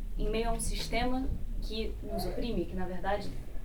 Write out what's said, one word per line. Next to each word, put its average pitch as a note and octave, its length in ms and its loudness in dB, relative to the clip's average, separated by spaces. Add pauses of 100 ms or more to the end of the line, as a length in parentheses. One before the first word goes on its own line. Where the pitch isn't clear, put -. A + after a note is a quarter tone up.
(180)
em G#3+ 120 2
meio A3 200 2
a - 20 4
um A3+ 80 2
sistema B3+ 720 2 (320)
que A3 420 -2
nos G3+ 220 -2
oprime, G3+ 400 0
que - 100 -4
na F3+ 100 2
verdade G3 460 0 (340)